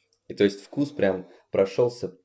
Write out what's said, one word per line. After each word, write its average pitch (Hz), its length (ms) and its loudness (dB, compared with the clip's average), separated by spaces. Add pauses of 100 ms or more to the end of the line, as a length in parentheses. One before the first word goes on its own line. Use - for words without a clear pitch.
(280)
И - 60 -12
то 104 100 2
есть 101 180 2
вкус - 300 -4
прям 95 360 0 (240)
прошёлся 98 720 0